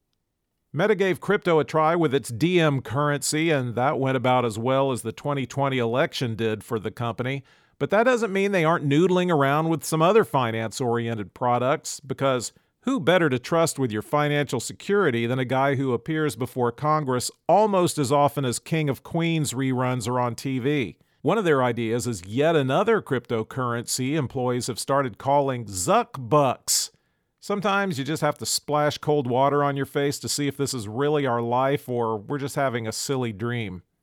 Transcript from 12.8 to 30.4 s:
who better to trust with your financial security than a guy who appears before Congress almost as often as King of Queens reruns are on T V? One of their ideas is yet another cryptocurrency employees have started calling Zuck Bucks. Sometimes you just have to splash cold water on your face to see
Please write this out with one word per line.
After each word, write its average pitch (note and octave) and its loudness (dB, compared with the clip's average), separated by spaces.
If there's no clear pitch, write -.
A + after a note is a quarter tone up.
who C4 -2
better E3+ 4
to B2+ 0
trust E3 0
with B2+ 0
your G#2+ -2
financial D3 0
security B2+ 0
than B2+ -2
a C3 -2
guy C3 2
who C3 -2
appears D3+ -2
before A#2+ -2
Congress D3 -2
almost F#3+ 4
as C3+ 0
often C#3+ 2
as A#2+ -2
King D#3 -2
of B2+ -4
Queens E3 -2
reruns B2+ -2
are B2 0
on A#2+ -2
T C3 -4
V? B2+ -2
One E3 2
of A3 0
their C#3+ 4
ideas A#2 0
is G#2 -6
yet C3+ 2
another D#3+ 2
cryptocurrency A#2+ -4
employees B2 -2
have A#2 -6
started C3+ -2
calling C3+ 0
Zuck C3+ 0
Bucks. C3 0
Sometimes G3 -2
you C#3 -4
just D3 -4
have D3 0
to - -12
splash D3 0
cold D3 0
water C#3 2
on C#3+ 0
your C#3 -2
face C#3+ -2
to A#2 -10
see C#3+ -2